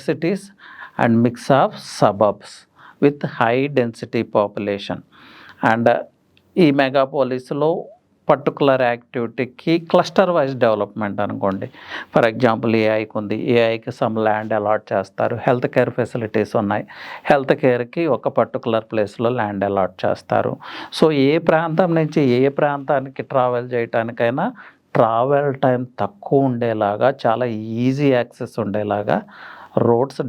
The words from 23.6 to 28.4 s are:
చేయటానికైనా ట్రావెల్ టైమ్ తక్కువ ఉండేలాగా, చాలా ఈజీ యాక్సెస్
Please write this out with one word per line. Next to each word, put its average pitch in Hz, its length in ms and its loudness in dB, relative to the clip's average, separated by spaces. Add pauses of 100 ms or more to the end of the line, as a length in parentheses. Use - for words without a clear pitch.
చేయటానికైనా 120 720 -2 (520)
ట్రావెల్ 135 540 2 (140)
టైమ్ 127 180 2 (200)
తక్కువ 135 480 0
ఉండేలాగా, 117 600 0 (140)
చాలా 120 220 0 (400)
ఈజీ 139 220 2 (100)
యాక్సెస్ 117 360 -8 (100)